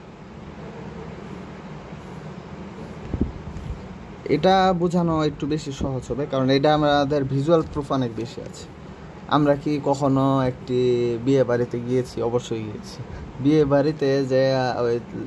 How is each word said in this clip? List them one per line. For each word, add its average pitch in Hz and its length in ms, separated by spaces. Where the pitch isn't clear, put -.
এটা 185 440
বোঝানো 170 440
একটু 151 240
বেশি 147 260
সহজ 131 380
হবে, 131 200
কারণ 131 200
এটা 143 240
আমাদের 143 500
visual 143 380
proof 147 200
অনেক 127 240
বেশি 113 240
আছে। - 240
আমরা 143 280
কি 147 280
কখনো 135 560
একটি 123 840
বিয়ে 135 200
বাড়িতে 120 360
গিয়েছি? 123 420
অবশ্যই 117 400
গিয়েছি। - 400
বিয়ে 147 240
বাড়িতে 139 600
যে, 131 300
আহ, 123 280
ওই 120 180